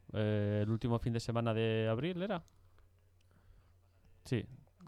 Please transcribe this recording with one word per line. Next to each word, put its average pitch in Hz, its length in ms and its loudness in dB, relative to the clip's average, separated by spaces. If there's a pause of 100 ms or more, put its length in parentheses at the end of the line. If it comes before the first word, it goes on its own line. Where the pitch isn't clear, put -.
(140)
Eh, 104 500 2
el 104 60 0
último 117 300 2
fin 117 140 -2
de 117 60 0
semana 117 340 0
de 110 360 2
abril, 165 320 -2
¿era? 185 220 -4 (1800)
Sí. 117 200 0 (420)